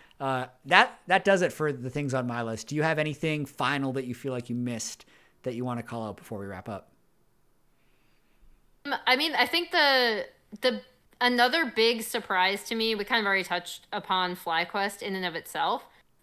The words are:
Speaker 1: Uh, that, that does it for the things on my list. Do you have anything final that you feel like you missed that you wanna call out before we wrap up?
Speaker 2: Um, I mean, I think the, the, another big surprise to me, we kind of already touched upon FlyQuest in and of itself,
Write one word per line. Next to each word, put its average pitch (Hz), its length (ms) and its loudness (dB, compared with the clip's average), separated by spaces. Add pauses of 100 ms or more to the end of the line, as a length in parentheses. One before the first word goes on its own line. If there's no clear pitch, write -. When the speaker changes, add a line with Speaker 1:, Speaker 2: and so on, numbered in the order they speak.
(200)
Speaker 1:
Uh, 131 260 -2 (200)
that, 185 420 4
that 185 180 2
does 196 160 6
it 160 100 2
for 151 220 -2
the 127 160 -6
things 139 240 -2
on 127 120 0
my 120 160 -4
list. 113 260 -6
Do 147 80 -6
you 151 80 0
have 160 160 2
anything 151 460 -2
final 139 480 -2
that 131 120 -2
you 123 100 -6
feel 139 160 -6
like 123 180 -6
you 123 60 -2
missed 120 500 -6 (380)
that 127 100 -4
you 120 120 -4
wanna 120 180 -4
call 113 240 -6
out 104 80 -6
before - 240 -10
we 101 60 -8
wrap 95 240 -10
up? 98 200 -10 (2000)
Speaker 2:
Um, 285 100 0 (100)
I 254 100 6
mean, 294 200 -2
I 240 100 4
think 339 260 -2
the, 254 540 4 (360)
the, 233 200 0 (380)
another 247 460 4
big 226 380 2
surprise 196 640 0
to 233 100 -4
me, 226 200 0
we 202 80 -4
kind 233 160 0
of 214 60 0
already 196 180 2
touched - 480 -6
upon 185 460 0
FlyQuest 180 640 -2
in 202 140 -4
and 185 100 -4
of 165 100 -4
itself, 160 500 -2 (380)